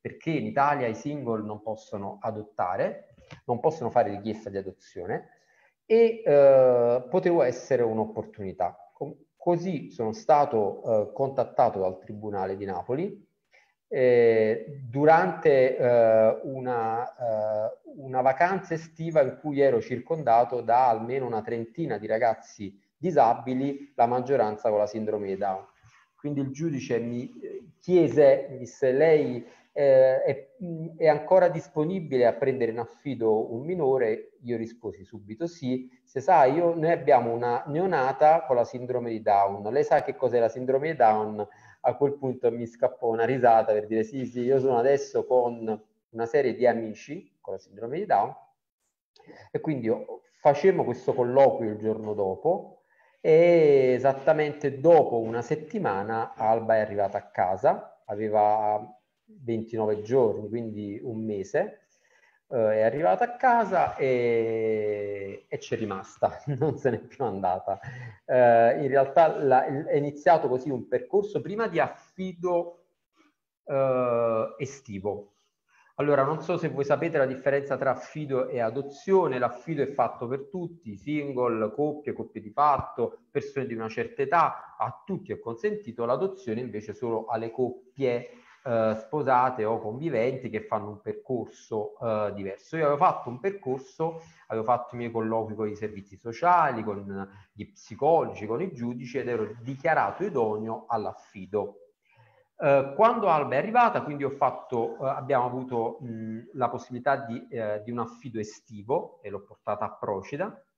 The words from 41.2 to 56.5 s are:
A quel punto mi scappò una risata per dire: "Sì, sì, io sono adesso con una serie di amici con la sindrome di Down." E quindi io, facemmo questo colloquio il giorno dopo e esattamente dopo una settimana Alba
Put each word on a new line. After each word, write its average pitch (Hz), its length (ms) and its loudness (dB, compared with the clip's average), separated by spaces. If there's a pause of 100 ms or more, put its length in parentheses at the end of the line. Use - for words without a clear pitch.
A 123 160 0
quel 143 180 0
punto 127 360 -2
mi 117 160 -6
scappò 123 420 -4
una 117 180 0
risata 117 480 4
per 107 120 -2
dire: 110 180 0
"Sì, 131 200 -8
sì, 117 160 -8
io 131 200 2
sono 127 180 2
adesso 135 480 0
con 120 560 0 (280)
una 113 160 -6
serie 131 280 0
di 123 120 0
amici 117 720 -4
con 95 160 -12
la 95 40 -10
sindrome 117 400 -12
di 202 80 -8
Down." 120 280 0 (1160)
E 151 100 -6
quindi 135 260 -4
io, - 360 -4 (180)
facemmo 151 440 4
questo 120 280 -4
colloquio 123 580 4
il 104 80 -8
giorno 110 360 -4
dopo 104 600 -2 (520)
e 156 680 6
esattamente 143 840 0
dopo 147 380 6
una 113 220 -2
settimana 117 960 -4
Alba 113 420 2